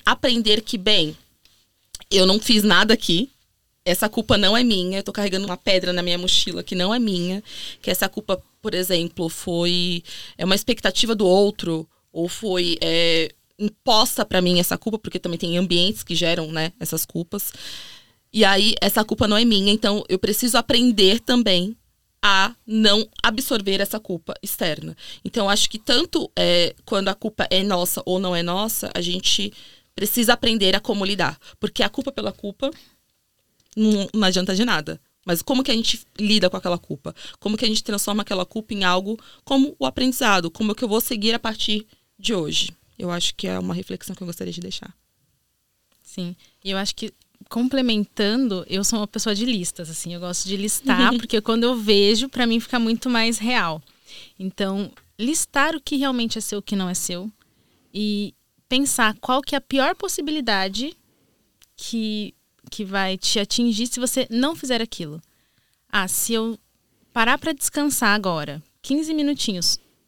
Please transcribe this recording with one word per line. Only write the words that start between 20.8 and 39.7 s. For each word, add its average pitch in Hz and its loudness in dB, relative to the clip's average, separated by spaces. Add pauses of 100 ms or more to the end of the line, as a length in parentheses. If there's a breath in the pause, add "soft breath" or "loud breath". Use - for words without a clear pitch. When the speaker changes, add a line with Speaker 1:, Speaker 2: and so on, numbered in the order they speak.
Speaker 1:
também 214 2 (460)
a 196 4 (120)
não 214 4 (160)
absorver 214 0
essa 202 -4
culpa - -8 (100)
externa. 160 -6 (260 loud breath)
Então, 196 0
acho 202 2
que 214 -8
tanto, 302 0
é, 175 4 (100)
quando 196 -2
a 196 -2
culpa - -4
é 190 2
nossa 180 -2
ou 185 0
não 185 -2
é 170 -2
nossa, 196 -4
a - -4
gente 185 -2 (420 loud breath)
precisa 220 2
aprender 214 2
a 196 -2
como 208 -2
lidar. 185 -2 (180 loud breath)
Porque - -4
a 202 2
culpa 269 -6
pela 208 -6
culpa 208 -8 (1080 soft breath)
não, 214 2
não 208 4
adianta 185 0
de 214 2
nada. 160 -2 (260)
Mas 170 0
como 262 0
que 269 -2
a - 2
gente - 0 (180)
lida 208 4
com 175 -2
aquela 175 -2
culpa? - -10 (240 loud breath)
Como 208 -2
que - -4
a - 2
gente 220 0
transforma 208 -2
aquela 185 -4
culpa 220 -8
em 202 -2
algo 185 2 (280 loud breath)
como 269 2